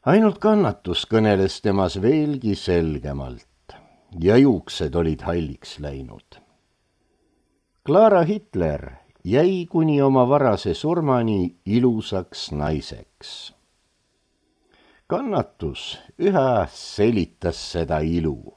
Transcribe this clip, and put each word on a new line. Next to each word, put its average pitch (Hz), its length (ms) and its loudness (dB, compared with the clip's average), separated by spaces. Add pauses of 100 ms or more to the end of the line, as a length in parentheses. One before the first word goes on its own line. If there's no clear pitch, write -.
Ainult 208 340 4
kannatus 170 720 0
kõneles 104 500 2
temas 98 380 0
veelgi 131 560 0
selgemalt 71 1200 -6 (360)
ja 92 280 2
juuksed 92 560 0
olid 80 320 -2
halliks 85 520 -6
läinud. 67 600 -14 (1500)
Clara 190 380 4
Hitler 87 640 -4 (380)
jäi 170 420 2
kuni 156 340 0
oma 135 220 4
varase 123 500 2
surmani 120 920 0
ilusaks 110 840 -2
naiseks. - 1000 -8 (1600)
Kannatus 170 920 -6 (160)
üha 131 560 2
selitas 101 880 -2 (120)
seda 78 280 -2
ilu. 80 400 -2 (180)